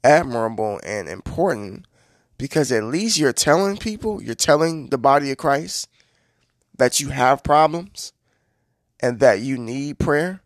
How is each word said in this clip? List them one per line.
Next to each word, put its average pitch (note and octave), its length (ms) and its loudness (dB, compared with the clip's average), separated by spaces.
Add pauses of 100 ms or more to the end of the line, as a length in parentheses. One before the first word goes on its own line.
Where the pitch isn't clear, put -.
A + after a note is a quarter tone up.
admirable A#2 800 2
and G2 240 -8
important, G#2 760 -6 (520)
because C3+ 340 -2
at A2 120 0
least E3+ 340 -2
you're C#3 140 2
telling G3 460 2
people, G#3+ 440 -8
you're A2+ 140 -8
telling D#3 540 0
the C3+ 80 -2
body C#3 340 2
of C3 60 -6
Christ D3+ 500 -4 (920)
that B2 220 2
you C#3+ 100 -6
have C3+ 340 2
problems D#3 680 0 (880)
and B2 200 -2
that A2+ 200 6
you C3 180 -6
need C3 420 -8
prayer E3+ 460 -2